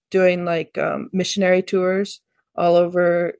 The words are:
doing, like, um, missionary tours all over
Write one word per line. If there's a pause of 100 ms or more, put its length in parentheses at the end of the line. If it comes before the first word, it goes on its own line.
(120)
doing,
like,
um,
missionary
tours (340)
all
over